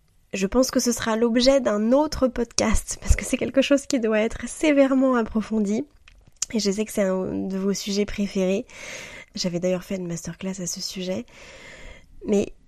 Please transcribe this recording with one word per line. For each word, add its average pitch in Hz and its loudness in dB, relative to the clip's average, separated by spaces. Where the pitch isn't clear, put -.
je 196 -2
pense 247 4
que 254 2
ce 240 0
sera 226 -2
l'objet 240 4
d'un 220 0
autre 285 2
podcast, - 0
parce - 4
que 208 -2
c'est - -2
quelque 247 0
chose 277 2
qui 269 0
doit 220 2
être 226 -2
sévèrement 269 4
approfondi. 220 0
Et 233 0
je 202 0
sais 208 -2
que - -12
c'est 214 0
un 190 -2
de 190 -6
vos 190 -2
sujets 202 -2
préférés. 196 -2
J'avais 175 -4
d'ailleurs 180 -2
fait 202 -8
une 185 -6
masterclass 170 -8
à 175 -8
ce 185 -8
sujet. 185 -8
Mais 202 2